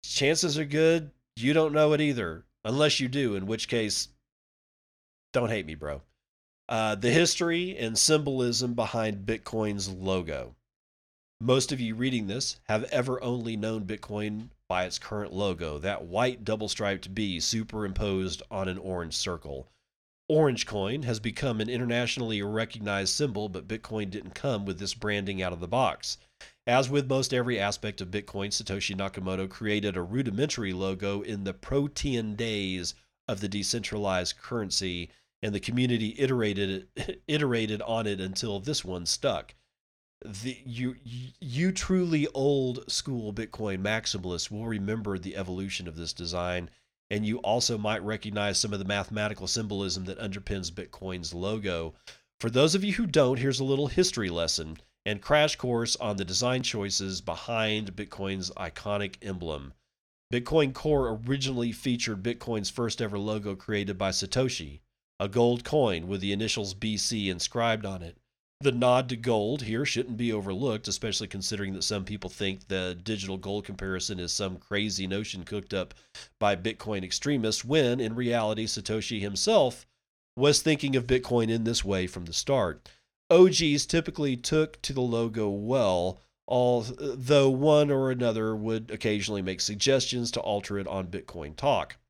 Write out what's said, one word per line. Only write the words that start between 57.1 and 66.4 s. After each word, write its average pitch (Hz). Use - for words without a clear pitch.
behind 107
Bitcoin's 98
iconic 101
emblem. 80
Bitcoin 131
Core 131
originally 131
featured 117
Bitcoin's 117
first 117
ever 104
logo 104
created 101
by 95
Satoshi, 98
a 98
gold 120
coin 101
with 95
the 98
initials 101